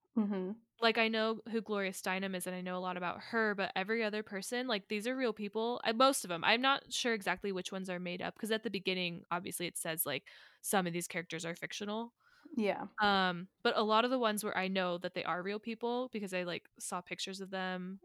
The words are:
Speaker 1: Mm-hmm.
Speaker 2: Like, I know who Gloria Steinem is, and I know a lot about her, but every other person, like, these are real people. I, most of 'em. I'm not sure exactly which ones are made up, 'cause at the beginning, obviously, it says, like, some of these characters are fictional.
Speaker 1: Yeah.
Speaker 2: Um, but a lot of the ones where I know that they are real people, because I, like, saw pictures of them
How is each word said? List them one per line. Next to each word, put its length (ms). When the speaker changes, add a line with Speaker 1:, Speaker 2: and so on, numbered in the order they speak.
Speaker 1:
Mm-hmm. 340
Speaker 2:
Like, 160
I 100
know 420
who 120
Gloria 300
Steinem 440
is, 120
and 80
I 60
know 160
a 20
lot 180
about 240
her, 240
but 220
every 260
other 200
person, 440
like, 220
these 180
are 80
real 180
people. 520
I, 80
most 320
of 60
'em. 120
I'm 180
not 320
sure 200
exactly 400
which 180
ones 180
are 100
made 220
up, 160
'cause 140
at 120
the 60
beginning, 640
obviously, 360
it 100
says, 280
like, 240
some 240
of 80
these 140
characters 380
are 100
fictional. 580
Speaker 1:
Yeah. 320
Speaker 2:
Um, 480
but 140
a 60
lot 220
of 60
the 80
ones 240
where 140
I 120
know 300
that 160
they 100
are 180
real 160
people, 500
because 240
I, 100
like, 260
saw 220
pictures 400
of 100
them 540